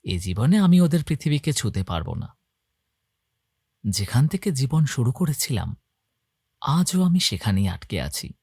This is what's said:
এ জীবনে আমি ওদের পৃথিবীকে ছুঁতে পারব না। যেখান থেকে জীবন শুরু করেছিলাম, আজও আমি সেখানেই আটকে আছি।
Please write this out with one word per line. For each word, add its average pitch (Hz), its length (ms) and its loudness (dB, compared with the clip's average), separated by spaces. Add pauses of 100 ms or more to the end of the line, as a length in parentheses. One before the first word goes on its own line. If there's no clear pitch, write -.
এ 92 160 -4
জীবনে 104 380 0
আমি 180 240 6
ওদের 160 220 2
পৃথিবীকে 147 500 -2
ছুঁতে 95 300 -2
পারব 85 300 -4
না। - 240 -10 (1500)
যেখান 113 400 2
থেকে 190 240 -2
জীবন 139 340 2
শুরু 127 260 0
করেছিলাম, 117 640 -2 (840)
আজও 180 420 2
আমি 180 160 4
সেখানেই 98 480 0
আটকে 87 340 -6
আছি। - 420 -8